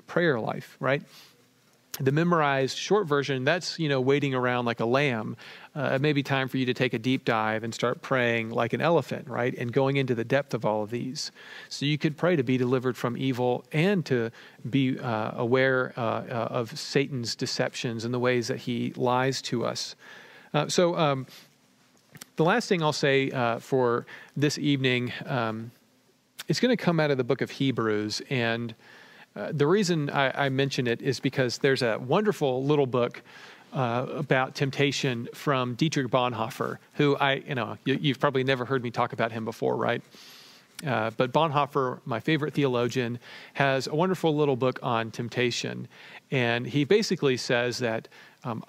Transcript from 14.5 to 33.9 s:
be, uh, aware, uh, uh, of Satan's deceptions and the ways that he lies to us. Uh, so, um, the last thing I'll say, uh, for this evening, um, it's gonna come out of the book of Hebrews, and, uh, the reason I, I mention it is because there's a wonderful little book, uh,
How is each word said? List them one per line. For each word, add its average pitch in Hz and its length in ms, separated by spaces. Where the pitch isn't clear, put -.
be, 131 280
uh, 113 380
aware, 127 600
uh, 127 40
uh, 117 480
of 120 300
Satan's 139 560
deceptions 120 680
and 120 80
the 123 60
ways 120 280
that 123 120
he 120 360
lies 127 480
to 120 220
us. - 300
Uh, 147 140
so, 175 280
um, 143 320
the 160 80
last 226 240
thing 175 120
I'll 151 120
say, 135 380
uh, 123 280
for 123 460
this 147 200
evening, 131 540
um, 113 460
it's - 140
gonna 240 160
come 165 240
out 147 100
of 135 60
the 127 60
book 123 180
of 117 100
Hebrews, 110 800
and, 117 440
uh, 101 160
the 143 160
reason 175 420
I, 139 360
I 139 40
mention 135 380
it 117 140
is 131 180
because 131 400
there's 131 240
a 110 160
wonderful 143 640
little 143 240
book, 123 340
uh, 123 360